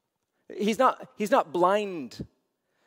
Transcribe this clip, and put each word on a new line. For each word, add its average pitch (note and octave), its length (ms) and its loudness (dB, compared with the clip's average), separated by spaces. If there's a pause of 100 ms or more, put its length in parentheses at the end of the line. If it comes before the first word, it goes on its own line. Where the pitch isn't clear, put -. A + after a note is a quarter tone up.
(560)
He's G#3+ 240 -2
not, A3+ 280 0 (100)
he's G#3 140 -2
not F#3 200 2
blind. F3+ 720 0 (600)